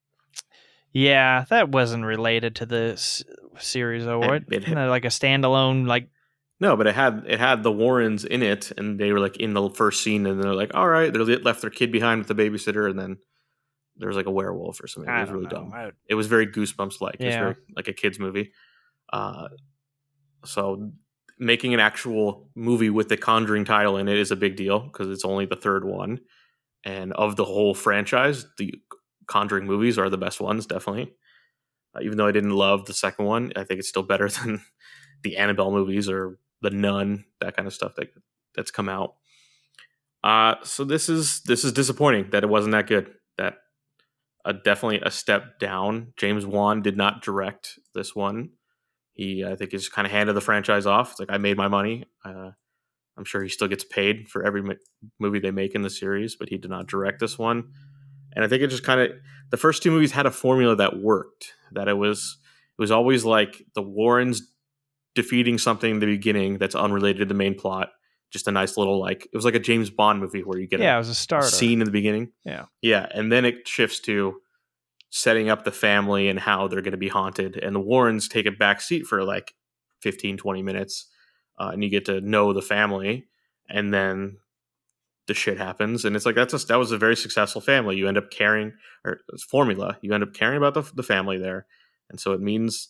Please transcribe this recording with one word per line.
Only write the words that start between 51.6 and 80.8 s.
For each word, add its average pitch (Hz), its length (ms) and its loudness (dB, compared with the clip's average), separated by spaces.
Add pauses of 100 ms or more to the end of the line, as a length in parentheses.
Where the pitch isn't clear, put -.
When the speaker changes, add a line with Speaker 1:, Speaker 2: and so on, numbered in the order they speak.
Speaker 2:
money." 104 360 -2 (200)
Uh, 95 280 -16 (640)
I'm 98 80 -12
sure 98 180 -4
he 95 60 -6
still 104 200 -4
gets 98 160 -6
paid 107 460 -2
for 95 140 -4
every 101 180 0
mo-, 95 140 -6 (420)
movie 104 220 -2
they 95 100 -4
make 98 240 -4
in 104 80 -4
the 98 80 -4
series, 98 460 -6
but - 120 -10
he 98 80 -8
did 92 140 -10
not 92 160 -10
direct 98 340 -4
this 113 180 -4
one. 117 340 -2 (640)
And 110 100 2
I 107 40 2
think 131 140 2
it 143 60 2
just 127 160 -6
kinda, 127 240 4 (420)
the 120 60 -2
first 156 260 2
two 175 80 4
movies 156 220 4
had 135 140 2
a 123 40 2
formula 127 460 4
that 98 240 2
worked, - 540 0 (180)
that 101 160 -4
it 101 60 2
was, 104 420 -2 (420)
it - 20 -2
was 107 120 2
always, 120 320 4
like, 107 400 2 (100)
the 104 80 -4
Warrens 117 720 0 (600)
defeating 120 420 2
something 113 360 0
in 107 40 -2
the 107 80 0
beginning 101 520 0
that's - 180 -2
unrelated 101 440 2
to 104 40 0
the 98 100 -2
main 98 220 0
plot. 95 340 -6 (400)
Just - 160 -8
a 101 60 0
nice 95 240 0
little, 98 240 2
like, 95 240 -4
it - 100 -12
was 110 120 -2
like 117 100 4
a - 20 4
James 113 320 0
Bond 104 300 2
movie 95 240 -6
where 92 160 -6
you 92 80 -8
get 95 100 -2
Speaker 1:
Yeah, 175 140 4
Speaker 2:
a, 120 40 4
Speaker 1:
it - 20 2
was 113 100 -4
a 117 40 -6
Speaker 2:
a - 20 -4
Speaker 1:
starter. 143 340 0
Speaker 2:
scene 117 320 4
in 110 60 2
the 101 40 -2
beginning. 104 400 0 (140)
Speaker 1:
Yeah. - 220 -10 (160)
Speaker 2:
Yeah, 107 300 2
and 110 200 -2
then 123 120 4
it 123 220 0
shifts - 340 -2
to 98 400 -2 (720)
setting 113 380 2
up 107 160 2
the 104 80 -4
family 101 560 2
and 95 100 0
how 98 300 0
they're 95 140 -4
gonna 95 160 -4
be 95 100 -4
haunted. 95 480 -4
And 101 180 -4
the 98 60 0
Warrens 113 480 2
take 110 160 0
a 104 80 0
back 101 300 4
seat - 240 -4
for, 98 180 -2
like, 98 300 -6 (480)
fifteen, 98 340 -4
twenty 95 260 -4
minutes, 95 440 -6 (520)